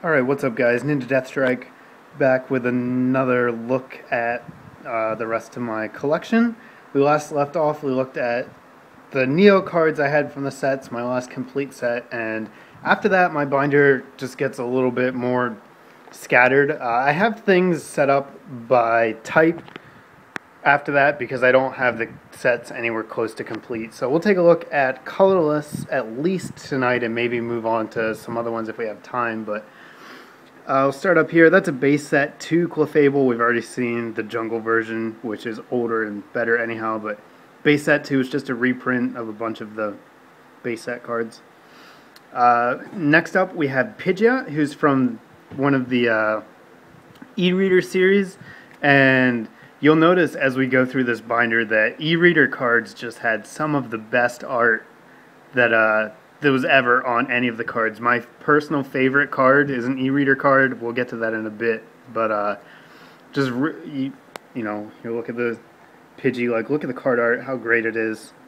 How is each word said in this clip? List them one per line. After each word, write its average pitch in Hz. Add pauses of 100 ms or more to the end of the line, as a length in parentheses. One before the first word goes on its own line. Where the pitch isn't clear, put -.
All 170
right, 151
what's 135
up, 123
guys? 120
Ninja 139
Deathstrike 127 (540)
back 131
with 127
another 123
look 117 (140)
at, 120 (380)
uh, 110
the 110
rest 113
of 123
my 110
collection. 226 (380)
We 139
last 151
left 143
off, 151
we 143
looked 127
at 123 (600)
the 131
Neo 190
cards 160
I 143
had 143
from 139
the 135
sets, 135
my 120
last 123
complete 135
set, 120
and 110 (360)
after 190
that, 185
my 147
binder 139 (120)
just 127
gets 135
a 123
little 127
bit 127
more 123 (560)
scattered. 135
Uh, 147
I 127
have 208
things 180
set 143
up 139 (300)
by 117
type 165 (1000)
after 143
that 143
because 123
I 127
don't 131
have 123
the 117 (220)
sets 120
anywhere 117
close 110
to -
complete. 113
So -
we'll 151
take 208
a 180
look 170
at 135
colorless 160
at 123
least 180
tonight 123
and 117
maybe 120
move 117
on 113
to 110
some 117
other 117
ones 113
if 110
we 117
have 104
time, 113
but, 104 (1000)
uh, 135
we'll 139
start 175
up 160
here. 165
That's 190
a 165
base 143
set 151
two 165
Clefable. 143
We've 117
already 117
seen 117
the 113
jungle 113
version, 113
which 107
is 110 (100)
older 117
and 104
better 117
anyhow, 113
but 104 (440)
base 147
set 147
two 139
is 131
just 139
a 127
reprint 127
of 117
a -
bunch 110
of 107
the 107 (680)
base 156
set 123
cards. 117 (960)
Uh, 123 (120)
next 165
up, 185
we 156
have 131
Pidgeot, 220
who's 147
from 131 (380)
one 139
of 127
the, 120
uh, 110 (1000)
e-reader 185
series, 185 (460)
and 131 (320)
you'll 151
notice 165
as 135
we 131
go 127
through 131
this 113
binder 117
that 110
e-reader 165
cards 117
just -
had 110
some 156
of 127
the 113
best 120
art 117 (680)
that, 120
uh, 110 (300)
that 143
was 131
ever 131
on 123
any 123
of 113
the 113
cards. 113
My 120
personal 147
favorite 135
card 139
is 120
an 131
e-reader 135
card. 135
We'll 117
get 123
to 120
that 113
in 110
a 110
bit, 113 (320)
but, 113
uh, 104 (760)
just 135
re-, 139 (100)
you, 139 (420)
you 123
know, 104 (140)
you 117
look 117
at 120
the 117 (580)
Pidgey, 120
like, 113
look 151
at -
the 127
card 127
art, 120
how 131
great 113
it 113
is. 110 (140)